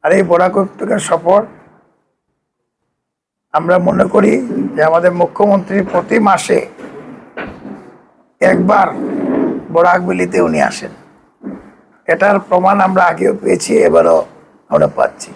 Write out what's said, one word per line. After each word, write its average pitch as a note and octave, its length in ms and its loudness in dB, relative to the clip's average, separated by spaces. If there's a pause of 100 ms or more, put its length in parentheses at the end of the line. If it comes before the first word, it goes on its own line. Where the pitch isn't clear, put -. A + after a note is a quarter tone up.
আর D#3 80 0
এই G3 120 4
বরাক F3+ 340 2
উপত্যকা G3 420 -4
সফর F3+ 460 0 (2000)
আমরা E3 260 0
মনে F3+ 280 0
করি A3 420 2 (280)
যে D3+ 80 0
আমাদের E3+ 280 2
মুখ্যমন্ত্রী G3 720 0
প্রতি F#3+ 380 -2
মাসে G3+ 460 2 (1700)
একবার F#3 480 2 (840)
বরাক F3 280 4
ভ্যালিতে F3+ 400 -2
উনি D#2+ 200 0
আসেন। - 300 -6 (1160)
এটার G3 320 2
প্রমাণ F#3+ 420 0
আমরা F#3 220 2
আগেও F3 380 0
পেয়েছি, - 360 0
এবারও - 480 4 (440)
আমরা D#2 180 2
পাচ্ছি। - 480 -4